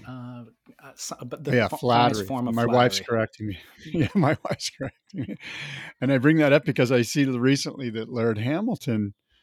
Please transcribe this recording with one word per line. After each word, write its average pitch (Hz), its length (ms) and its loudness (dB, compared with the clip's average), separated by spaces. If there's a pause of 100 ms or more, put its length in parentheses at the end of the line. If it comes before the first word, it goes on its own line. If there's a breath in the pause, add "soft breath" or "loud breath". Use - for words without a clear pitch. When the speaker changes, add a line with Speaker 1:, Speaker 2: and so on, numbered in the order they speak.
Speaker 1:
Uh, 123 360 -14 (380)
uh, 135 140 -20
so, - 280 -12
but 139 200 -12
the 135 100 -2
Speaker 2:
yeah, 110 140 2
Speaker 1:
fa-, - 80 -8
finest - 40 -10
Speaker 2:
flattery. 120 460 2
Speaker 1:
form 123 220 -4
of 117 60 -2
Speaker 2:
My 117 120 0
wife's 123 320 4
Speaker 1:
flattery. - 100 -8
Speaker 2:
correcting 110 400 -4
me. 98 100 -8 (160)
<laughs> - 180 -20
Yeah, 151 220 2
my 139 280 2
wife's - 280 -6
correcting - 500 -12
me. - 160 -8 (640 loud breath)
And 131 120 0
I 135 60 6
bring 151 200 4
that 147 140 6
up 143 120 6
because 127 260 2
I 123 120 6
see 139 220 0
recently 135 680 0
that 110 180 -8
Laird 117 300 0
Hamilton 117 760 -2 (280)